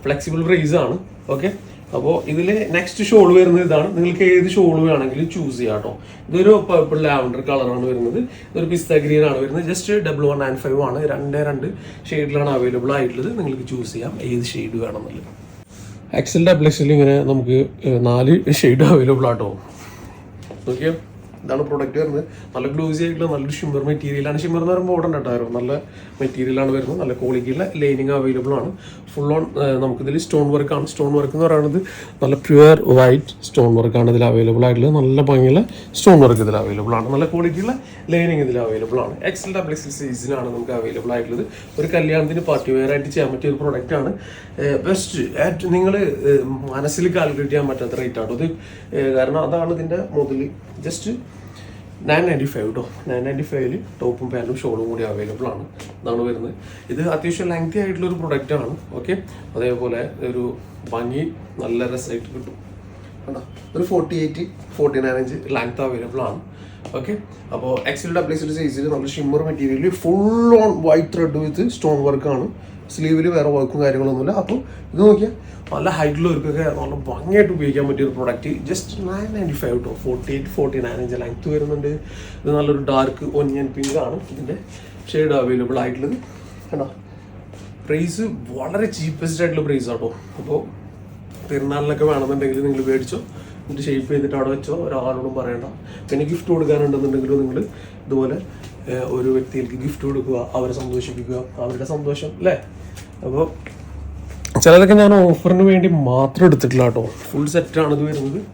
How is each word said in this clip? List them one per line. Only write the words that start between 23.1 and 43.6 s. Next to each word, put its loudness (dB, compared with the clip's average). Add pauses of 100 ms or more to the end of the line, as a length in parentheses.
നല്ലൊരു -4
ഷിമ്മർ -2
മെറ്റീരിയലാണ്. -2
ഷിമ്മർ 0
എന്ന് 2
പറയുമ്പോൾ 0
ഓടണ്ട 0 (100)
കേട്ടോ, -2 (120)
നല്ല -2 (480)
മെറ്റീരിയലാണ് 0
വരുന്നത്. -4
നല്ല -4
ക്വാളിറ്റിയുള്ള -2 (180)
ലൈനിങ് 2
അവൈലബിൾ 0
ആണ്. -4 (420)
ഫുൾ -2
on, 0 (200)
ഏ, 2 (160)
നമുക്കിതിൽ -2
സ്റ്റോൺ 2
വർക്കാണ്. 0
സ്റ്റോൺ 0
വർക്ക് -2
എന്ന് 4
പറയുന്നത് 4 (440)
നല്ല 2 (120)
പ്യുവർ 12 (220)
വൈറ്റ് 6 (140)
സ്റ്റോൺ 4 (100)
വർക്കാണ് 4
ഇതിൽ 4
അവൈലബിൾ 4
ആയിട്ടുള്ളത്. 4
നല്ല 4
ഭംഗിയുള്ള 6 (360)
സ്റ്റോൺ 10
വർക്ക് 6
ഇതിൽ 2
അവൈലബിൾ -2
ആണ്. -4
നല്ല 2
ക്വാളിറ്റിയുള്ള 0 (400)
ലൈനിങ് 2
ഇതിൽ 0
അവൈലബിൾ -2
ആണ്. -8 (160)
എക്സ് -10
എൽ, -8
ഡബിൾ -4
എക്സ് -12
എൽ -10
സൈസിലാണ് -6
നമുക്ക് -6
അവൈലബിൾ -6
ആയിട്ടുള്ളത്. -4 (340)
ഒരു 0
കല്യാണത്തിന് 0
പാർട്ടി 0
വെയർ 2
ആയിട്ട് -4
ചെയ്യാൻ 0
പറ്റിയ -2
ഒരു -4